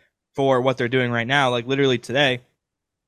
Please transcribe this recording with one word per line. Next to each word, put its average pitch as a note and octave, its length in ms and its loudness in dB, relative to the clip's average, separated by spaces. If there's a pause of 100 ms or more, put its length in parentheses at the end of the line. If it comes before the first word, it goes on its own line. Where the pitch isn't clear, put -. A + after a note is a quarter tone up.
(340)
for C3+ 260 2
what B2+ 160 0
they're B2 120 -4
doing B2 240 0
right A#2 140 -2
now. C3+ 240 2
Like, A#2+ 180 -4
literally C3+ 300 2
today, B2+ 420 -2 (680)